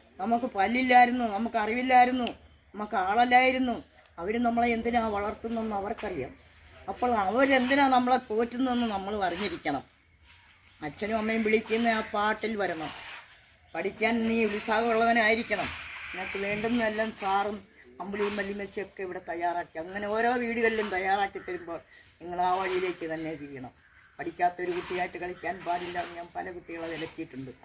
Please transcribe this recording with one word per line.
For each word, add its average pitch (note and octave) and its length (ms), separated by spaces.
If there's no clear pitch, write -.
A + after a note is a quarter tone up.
നമുക്ക് A#3 260
പല്ലില്ലായിരുന്നു, B3 760
നമുക്ക് A3+ 320
അറിവില്ലായിരുന്നു, B3 680
നമുക്ക് G#3 220
ആളല്ലായിരുന്നു. B3 880
അവര് G#3 200
നമ്മളെ A#3 300
എന്തിനാ A#3 400
വളർത്തുന്നതെന്ന് A3 680
അവർക്കറിയാം. G3 580
അപ്പോൾ A#3+ 260
അവരെന്തിനാ C4 760
നമ്മളെ B3 280
പോറ്റുന്നതെന്ന് A#3+ 720
നമ്മൾ G3 380
അറിഞ്ഞിരിക്കണം. E3+ 680
അച്ഛനും G#3 360
അമ്മയും A3 240
വിളിക്കുന്ന A3 460
ആ A3 140
പാട്ടിൽ G#3+ 420
വരണം. E3+ 320
പഠിക്കാൻ A3 540
നീ A3+ 160
ഉത്സാഹമുള്ളവനായിരിക്കണം. A3 1200
നിനക്ക് F#3+ 240
വേണ്ടുന്നതെല്ലാം G#3+ 840
സാറും G3+ 480
അമ്പിളിയും G3+ 360
വല്യമ്മച്ചിയൊക്കെ G3+ 680
ഇവിടെ F3+ 260
തയ്യാറാക്കി. E3+ 500
അങ്ങനെ F#3+ 280
ഓരോ A3+ 260
വീടുകളിലും A3+ 560
തയ്യാറാക്കി G3 500
തരുമ്പോൾ E3+ 420
നിങ്ങൾ F3 180
ആ F3+ 140
വഴിയിലേക്ക് F3+ 600
തന്നെ D#3+ 200
തിരിയണം. C#3 360
പഠിക്കാത്തൊരു F3 520
കുട്ടിയായിട്ട് F3+ 480
കളിക്കാൻ F3+ 480
പാടില്ല F3 320
എന്ന് E3+ 180
ഞാൻ E3+ 200
പല F3+ 140
കുട്ടികളെ E3+ 380
വിലക്കിയിട്ടുണ്ട്. D#3 600